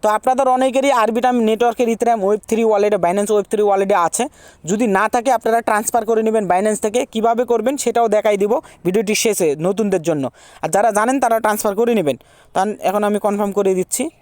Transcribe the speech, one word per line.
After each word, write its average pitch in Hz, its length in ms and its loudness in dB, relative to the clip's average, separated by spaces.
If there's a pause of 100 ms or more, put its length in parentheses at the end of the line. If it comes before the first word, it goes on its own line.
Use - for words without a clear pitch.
তো 214 60 2
আপনাদের 254 400 2
অনেকেরই 262 440 2
Arbitrum 233 400 2
নেটওয়ার্কের 226 560 0
Ethereum 233 360 0
ওয়েব 202 240 0
থ্রি 226 160 0
ওয়ালেটে, 208 320 2
Binance 196 360 0
ওয়েব 202 180 2
থ্রি 208 120 0
ওয়ালেটে 196 320 2
আছে। 185 340 0 (360)
যদি 208 220 -2
না 202 220 2
থাকে 240 240 0
আপনারা 226 280 0
ট্রান্সফার 226 440 0
করে 220 180 0
নেবেন 220 260 0
Binance 196 320 0
থেকে। 233 260 -2
কীভাবে 226 380 -2
করবেন 233 320 -2
সেটাও 233 320 0
দেখাই 208 280 2
দিব 208 240 0 (240)
ভিডিওটির 202 300 0
শেষে 185 440 0
নতুনদের 190 440 -2
জন্য। 147 280 -2 (320)
আর 160 60 -6
যারা 208 240 2
জানেন 233 280 0
তারা 226 200 2
ট্রান্সফার 208 340 -2
করে 233 200 0
নেবেন। 147 220 0 (360)
তা 185 140 0 (140)
এখন 208 240 -2
আমি 208 140 0
কনফার্ম 202 340 -2
করে 196 220 0
দিচ্ছি। 185 340 -4 (140)